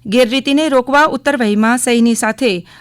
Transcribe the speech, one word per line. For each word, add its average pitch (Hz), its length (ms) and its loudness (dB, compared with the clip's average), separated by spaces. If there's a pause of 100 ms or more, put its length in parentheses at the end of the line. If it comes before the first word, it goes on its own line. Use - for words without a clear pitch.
ગેરરીતિને 262 600 0
રોકવા 269 360 2
ઉત્તરવહીમાં 240 720 0
સહીની 233 360 2
સાથે 220 520 -2 (140)